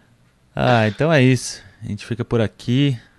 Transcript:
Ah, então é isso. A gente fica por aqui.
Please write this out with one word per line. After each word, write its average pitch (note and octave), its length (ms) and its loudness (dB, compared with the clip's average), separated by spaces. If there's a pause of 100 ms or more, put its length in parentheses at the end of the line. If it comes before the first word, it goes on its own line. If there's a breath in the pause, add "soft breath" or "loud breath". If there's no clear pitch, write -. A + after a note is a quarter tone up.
(540 loud breath)
Ah, B2 340 2
então C#3 240 -2
é C#3+ 100 4
isso. B2+ 400 0 (200)
A A2+ 60 -12
gente G#2 160 -8
fica A2+ 200 -6
por A#2 180 0
aqui. B2 560 -2 (200 soft breath)